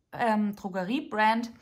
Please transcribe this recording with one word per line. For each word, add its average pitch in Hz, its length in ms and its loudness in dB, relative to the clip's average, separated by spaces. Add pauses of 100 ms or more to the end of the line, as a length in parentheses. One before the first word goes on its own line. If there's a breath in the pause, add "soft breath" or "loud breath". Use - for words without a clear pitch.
(100)
ähm, 214 460 0
Drogeriebrand, 214 1040 0